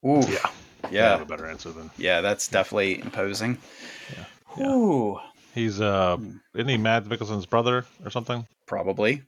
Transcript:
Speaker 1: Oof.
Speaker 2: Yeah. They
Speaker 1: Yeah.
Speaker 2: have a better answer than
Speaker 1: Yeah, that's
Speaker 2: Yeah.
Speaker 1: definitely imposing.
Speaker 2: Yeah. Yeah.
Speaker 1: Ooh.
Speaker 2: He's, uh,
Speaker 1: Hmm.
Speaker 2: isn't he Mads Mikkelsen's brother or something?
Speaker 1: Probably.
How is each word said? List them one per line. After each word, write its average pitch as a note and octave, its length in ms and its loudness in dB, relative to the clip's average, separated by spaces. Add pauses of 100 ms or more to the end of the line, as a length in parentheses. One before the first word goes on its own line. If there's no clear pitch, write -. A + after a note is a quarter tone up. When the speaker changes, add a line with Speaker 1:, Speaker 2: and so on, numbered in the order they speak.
Speaker 1:
Oof. C#3 220 6
Speaker 2:
Yeah. - 200 0 (400)
They F#2+ 80 -2
Speaker 1:
Yeah. A2 120 6
Speaker 2:
have F#2+ 120 2
a D#2 40 -12
better D#2+ 220 -10
answer D#2+ 240 -12
than D#2+ 260 -14
Speaker 1:
Yeah, F2 240 2
that's G2+ 260 -2
Speaker 2:
Yeah. G2+ 120 2
Speaker 1:
definitely G2 420 0
imposing. G#2+ 560 -4 (580)
Speaker 2:
Yeah. - 100 -16 (320)
Yeah. C4+ 140 -2
Speaker 1:
Ooh. D3 480 2 (360)
Speaker 2:
He's, G#2+ 260 0
uh, F#2+ 360 4
Speaker 1:
Hmm. G2+ 200 -10 (160)
Speaker 2:
isn't A#2 160 -2
he B2+ 80 2
Mads A2 300 2
Mikkelsen's G#2 400 -4
brother A#2+ 380 2 (180)
or G#2 80 -10
something? A#2+ 340 -6 (220)
Speaker 1:
Probably. G2+ 600 0